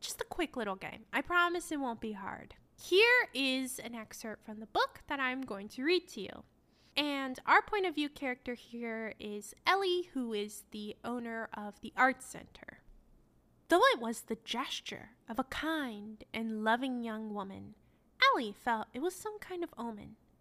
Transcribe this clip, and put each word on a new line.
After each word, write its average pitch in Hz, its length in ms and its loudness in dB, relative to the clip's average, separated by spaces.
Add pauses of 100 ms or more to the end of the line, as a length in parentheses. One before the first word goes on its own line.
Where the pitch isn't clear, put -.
Just - 200 -10
a - 60 -4
quick - 300 -2
little 202 200 -2
game. 208 360 -10
I 247 100 0
promise 349 500 2
it 294 80 -2
won't 233 200 -4
be 220 120 -4
hard. - 420 -10 (240)
Here 466 540 6
is 262 460 0
an 240 160 -10
excerpt 220 500 -12
from 214 160 -12
the 220 60 -12
book - 420 0
that 285 120 -2
I'm 262 220 0
going 208 280 -8
to 254 140 -6
read 359 240 4
to - 120 -10
you. - 220 -10 (560)
And 269 480 -2
our 392 160 8
point 392 240 0
of 330 80 0
view 294 140 0
character 247 460 -4
here 226 640 -6
is 208 360 -8 (120)
Ellie, 359 460 4
who 233 220 -2
is 208 360 -4
the 208 340 -10
owner 233 500 -4
of 208 260 -8
the - 160 -10
art 254 260 6
center. - 580 -16 (880)
Though 349 140 8 (100)
it 269 80 0
was 233 220 -4
the 220 220 -6
gesture - 640 -6 (180)
of 226 100 -4
a 262 60 0
kind 240 800 -4 (100)
and 220 300 -2
loving 240 400 2
young 220 280 -6
woman, 196 420 -10 (480)
Ellie 349 300 6
felt 226 400 -2
it 247 80 -6
was 359 140 -2
some 427 240 -8
kind 359 240 -6
of 330 160 -6
omen, 220 380 -10 (240)